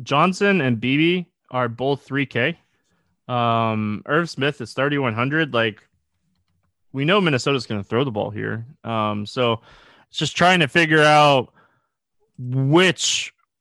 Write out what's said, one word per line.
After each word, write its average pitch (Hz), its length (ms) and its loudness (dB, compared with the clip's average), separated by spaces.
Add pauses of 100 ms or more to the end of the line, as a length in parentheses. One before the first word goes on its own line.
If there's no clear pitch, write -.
Johnson 185 560 2
and 123 220 0
Beebe 160 500 0 (180)
are 127 200 -2
both 127 340 -4
three 135 220 -4
K. 135 340 -4 (720)
Um, 113 760 -2
Irv 160 240 -2
Smith 139 300 -4
is 117 140 -12
thirty-one 135 400 -2
hundred. 139 400 -2
Like, 113 280 -2 (1080)
we 135 140 -4
know 196 160 2
Minnesota's 139 440 0
gonna 104 200 -6
throw 120 180 0
the 135 80 -4
ball 104 200 -4
here. 107 340 -8 (180)
Um, 107 420 -4
so 117 360 -2 (480)
it's - 80 -12
just 151 180 -4
trying 180 240 4
to 151 80 2
figure 156 340 2
out 147 520 4 (840)
which 135 960 0 (280)